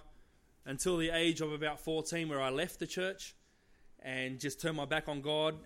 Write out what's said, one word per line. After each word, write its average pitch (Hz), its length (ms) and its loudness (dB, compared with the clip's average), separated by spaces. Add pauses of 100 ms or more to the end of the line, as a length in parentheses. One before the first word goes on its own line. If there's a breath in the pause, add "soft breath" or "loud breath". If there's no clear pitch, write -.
(680 soft breath)
until 170 320 2
the 165 100 4
age 165 320 4
of 156 100 0
about 151 300 -2
fourteen, 160 480 0
where 139 140 2
I 131 80 4
left 156 300 0
the 170 60 -4
church 185 480 -4 (680 soft breath)
and 131 380 -4
just 139 220 -4
turned 160 160 0
my 147 80 0
back 151 240 0
on 143 140 -2
God 151 320 2 (120)